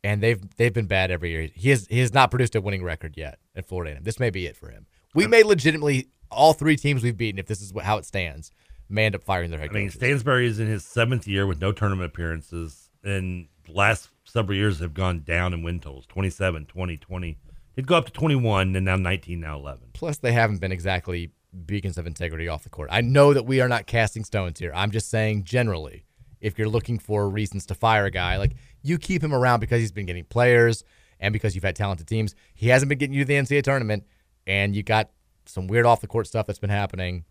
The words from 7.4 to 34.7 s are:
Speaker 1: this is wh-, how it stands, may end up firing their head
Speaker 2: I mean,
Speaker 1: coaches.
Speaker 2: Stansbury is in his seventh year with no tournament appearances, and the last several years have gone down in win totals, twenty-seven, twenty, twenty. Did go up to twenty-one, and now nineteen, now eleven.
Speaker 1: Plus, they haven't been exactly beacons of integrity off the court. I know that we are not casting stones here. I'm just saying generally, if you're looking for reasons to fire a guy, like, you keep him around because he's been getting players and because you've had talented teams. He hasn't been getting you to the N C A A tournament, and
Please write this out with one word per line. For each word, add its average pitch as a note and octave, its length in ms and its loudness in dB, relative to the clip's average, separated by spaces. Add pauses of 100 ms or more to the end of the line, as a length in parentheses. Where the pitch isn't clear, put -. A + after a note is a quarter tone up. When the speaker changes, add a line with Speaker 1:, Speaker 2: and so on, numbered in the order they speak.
Speaker 1:
this G2 140 -6
is F#2+ 140 -16
wh-, G2+ 60 -6
how G#2 160 0
it F2 80 -10
stands, D#2+ 460 -6 (360)
may G#2+ 200 0
end G2 80 0
up F2 80 -10
firing F2+ 260 -2
their D#2+ 100 -8
head D#2 120 -8
Speaker 2:
I - 20 -8
mean, G2+ 140 -2
Speaker 1:
coaches. D#2 80 -10
Speaker 2:
Stansbury B2 500 0
is A2 140 -2
in A2 80 -2
his G#2+ 180 -4
seventh A#2+ 420 0
year G2 200 0
with D#2+ 120 -4
no F#2+ 120 0
tournament F#2+ 420 -2
appearances, E2 760 -10 (140)
and F#2 440 -4 (180)
the E2 80 -20
last G2+ 360 2 (140)
several G2+ 320 -2
years G2 240 2
have E2 140 -6
gone F2+ 320 -2
down F2+ 260 0
in E2+ 120 -6
win E2+ 160 -4
totals, C2+ 260 -16
twenty-seven, F#2 640 -4
twenty, F2+ 280 -8
twenty. F2 440 -10 (360)
Did C3 120 -6
go F3 100 4
up - 80 2
to - 60 -18
twenty-one, A2 640 2
and F#2 100 0
now F#2 120 0
nineteen, F2 440 -4
now D2+ 160 -10
eleven. C#2 360 -14
Speaker 1:
Plus, D#3 260 -8
they A#2+ 120 0
haven't A2 300 2
been F#2 100 -4
exactly F2 600 -6 (340)
beacons F#2+ 320 -4
of E2 100 -8
integrity E2 400 -6
off D2+ 160 -8
the - 60 -20
court. D2+ 220 -12
I G#2+ 100 2
know C#3+ 320 8
that C3 100 2
we C3 180 2
are B2+ 60 4
not A#2 200 0
casting A2 360 0
stones F#2 360 -4
here. F2 160 -6
I'm G2+ 160 -2
just G#2 180 -4
saying G#2+ 340 0
generally, G#2+ 640 -2 (340)
if G2+ 180 -4
you're G#2+ 120 0
looking A2+ 300 -2
for G#2 300 -2
reasons G2+ 360 -4
to G2 100 -6
fire A2 300 2
a F#2+ 60 -2
guy, F2+ 260 -2
like, G2 160 0 (300)
you E3 160 0
keep F3+ 240 -2
him D3+ 100 -2
around B2 260 4
because A#2 220 0
he's G#2+ 100 -2
been G2+ 140 -8
getting F2 180 -8
players A#2+ 600 4 (360)
and G#2 140 0
because G2+ 220 -2
you've F#2+ 80 -4
had F#2+ 120 -2
talented F#2+ 320 -4
teams. A2 280 -2 (180)
He A2 160 -2
hasn't C3+ 200 6
been C#3 100 0
getting C#3 160 -2
you C#3 80 2
to C3 40 0
the C#3+ 80 2
N C#3 100 2
C C#3+ 120 0
A - 20 6
A - 20 2
tournament, A2+ 440 0 (400)
and G2 300 0